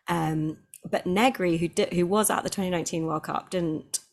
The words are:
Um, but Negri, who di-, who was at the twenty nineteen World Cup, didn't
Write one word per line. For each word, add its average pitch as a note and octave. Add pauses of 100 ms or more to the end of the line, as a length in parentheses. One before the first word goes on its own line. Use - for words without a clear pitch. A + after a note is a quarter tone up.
Um, D#3 (300)
but -
Negri, F#3
who E3+
di-, G3
who F3
was G#3
at -
the -
twenty F#3
nineteen E3
World D#3
Cup, -
didn't E3+ (140)